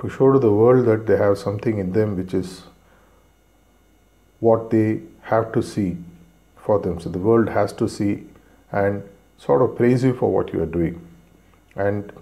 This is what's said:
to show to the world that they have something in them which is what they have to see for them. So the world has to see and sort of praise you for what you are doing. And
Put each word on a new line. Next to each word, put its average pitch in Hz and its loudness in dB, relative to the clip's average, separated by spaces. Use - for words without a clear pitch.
to 104 -8
show 135 4
to 135 4
the 113 4
world 120 4
that 110 2
they 98 4
have 101 2
something 107 -4
in 92 -4
them 104 0
which 92 -6
is 90 -6
what 113 2
they 110 2
have 113 -2
to 113 0
see 90 -4
for 104 0
them. 87 -4
So 87 -10
the 90 -6
world 110 2
has 104 -2
to 113 -2
see 101 -4
and 101 -2
sort 139 0
of 113 0
praise 123 2
you 127 2
for 104 -2
what 95 -2
you 95 -2
are 80 -4
doing. 82 -2
And 101 -4